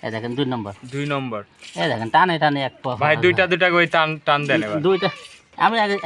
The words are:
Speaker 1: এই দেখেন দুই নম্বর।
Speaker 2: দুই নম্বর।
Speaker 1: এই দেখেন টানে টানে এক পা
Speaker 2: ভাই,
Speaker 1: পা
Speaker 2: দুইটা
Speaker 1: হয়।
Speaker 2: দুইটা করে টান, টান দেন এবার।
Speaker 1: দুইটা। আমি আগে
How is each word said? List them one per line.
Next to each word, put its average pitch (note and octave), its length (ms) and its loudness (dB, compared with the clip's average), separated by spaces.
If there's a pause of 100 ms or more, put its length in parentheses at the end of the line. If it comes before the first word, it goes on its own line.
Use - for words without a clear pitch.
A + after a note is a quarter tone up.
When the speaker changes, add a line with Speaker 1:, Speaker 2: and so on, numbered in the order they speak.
Speaker 1:
এই A2 100 -6
দেখেন A#2 220 -6
দুই C#3 160 0
নম্বর। G2+ 200 -6 (200)
Speaker 2:
দুই C#3+ 200 -6
নম্বর। B2 280 -4 (400)
Speaker 1:
এই E3+ 100 0
দেখেন A2+ 240 -4
টানে F3 280 4
টানে C#3+ 240 2
এক B2 60 -8 (100)
পা B2+ 80 -4 (120)
Speaker 2:
ভাই, D3+ 120 4
Speaker 1:
পা D3+ 80 -2
Speaker 2:
দুইটা F3+ 200 4
Speaker 1:
হয়। F3 80 0
Speaker 2:
দুইটা F3+ 220 2
করে E3+ 220 4
টান, D#3 140 4 (180)
টান D3 120 2 (100)
দেন B2+ 160 2
এবার। G#2 120 -4 (100)
Speaker 1:
দুইটা। F#3+ 220 2 (560)
আমি A3 180 2
আগে G3+ 120 0 (100)